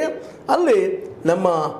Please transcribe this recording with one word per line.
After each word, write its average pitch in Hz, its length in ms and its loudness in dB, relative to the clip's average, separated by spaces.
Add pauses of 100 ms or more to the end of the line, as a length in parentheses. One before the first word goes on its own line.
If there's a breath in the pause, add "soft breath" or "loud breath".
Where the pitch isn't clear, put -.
(480 loud breath)
ಅಲ್ಲಿ 247 680 2 (120)
ನಮ್ಮ 185 200 2 (340)